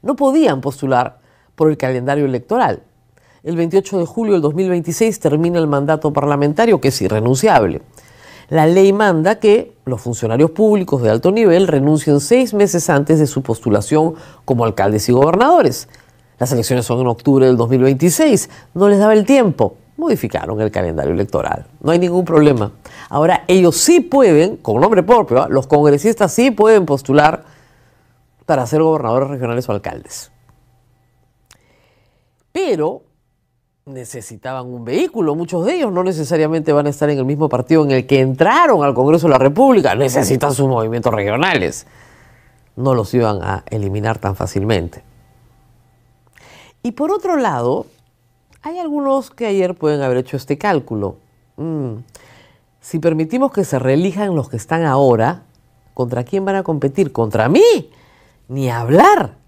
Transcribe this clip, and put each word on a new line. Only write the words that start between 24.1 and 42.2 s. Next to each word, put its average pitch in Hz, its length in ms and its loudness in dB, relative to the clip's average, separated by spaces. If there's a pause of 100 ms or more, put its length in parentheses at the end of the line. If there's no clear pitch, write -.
con 113 240 -2
nombre 190 220 4
propio, 175 400 2
¿ah? - 80 -2
Los 131 160 0
congresistas 151 680 2
sí 254 180 2
pueden 214 360 4
postular 147 580 0 (1000)
para 131 200 0
ser 151 160 0
gobernadores 139 460 -2
regionales 123 400 -6
o 110 40 -4
alcaldes. - 600 -12 (2250)
Pero 202 500 -4 (840)
necesitaban 127 800 -14
un 123 180 -14
vehículo. 170 520 -4
Muchos 170 320 -4
de 302 80 -2
ellos 277 180 -4
no 180 100 -2
necesariamente 160 720 -2
van 147 140 2
a - 20 -2
estar 147 220 -2
en 143 80 -2
el 131 80 -2
mismo 147 240 -2
partido 151 340 2
en 139 60 -2
el 131 160 0
que 135 140 2
entraron 180 640 2
al 139 120 0
Congreso 147 320 2
de 156 60 4
la 131 60 4
República. 147 560 4
Necesitan 131 600 0
sus 135 140 0
movimientos 117 440 -2
regionales. 107 760 -2 (880)